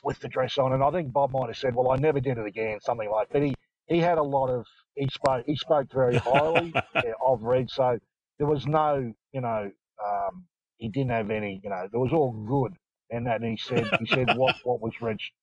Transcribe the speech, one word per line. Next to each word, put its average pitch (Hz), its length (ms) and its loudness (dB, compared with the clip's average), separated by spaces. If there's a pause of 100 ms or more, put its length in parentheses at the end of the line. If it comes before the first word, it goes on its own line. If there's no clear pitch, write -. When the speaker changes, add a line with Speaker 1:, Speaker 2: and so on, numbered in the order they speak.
Speaker 1:
with 147 160 -4
the 131 100 -10
dress 127 300 -2
on. 131 140 2
And 131 100 2
I 143 80 4
think 151 220 -4
Bob 139 180 2
might 131 160 -2
have 113 100 -8
said, 127 200 -2
"Well, 127 160 4
I 135 40 2
never 143 220 2
did 131 180 0
it 110 100 -4
again," 107 340 -4
something 117 280 -4
like 107 200 2
that. - 40 -20
But 143 120 4
he, 135 100 0 (320)
he 170 140 2
had 165 180 4
a 151 60 4
lot 135 260 2
of, 120 160 -2 (300)
he 139 120 0
spoke, 131 380 0
he 135 80 0
spoke 139 380 2
very 123 240 4
highly, 156 580 2
Speaker 2:
<laughs> - 220 -2
Speaker 1:
yeah, 113 160 -2 (120)
of 127 180 2
Reg. 123 280 0
So 123 260 0 (420)
there 143 100 0
was 143 180 0
no, 147 460 0 (200)
you 135 80 -6
know, 110 300 -2 (340)
um, 98 400 -4 (340)
he 110 100 -8
didn't 127 240 -2
have 110 180 0
any, 101 320 -4
you 101 80 -8
know, 95 220 -6
it 117 40 -2
was 127 160 0
all 143 200 2
good. 110 420 -2 (360)
And 117 180 -6
that, 113 120 0
and 113 100 -2
he 110 60 -4
said, 113 320 -2 (120)
he 113 60 -6
said, 127 200 0 (100)
"What, 127 220 2
Speaker 2:
<laughs> - 60 -16
Speaker 1:
what 123 160 -2
was 113 200 -6
Reg's 110 220 -4 (200)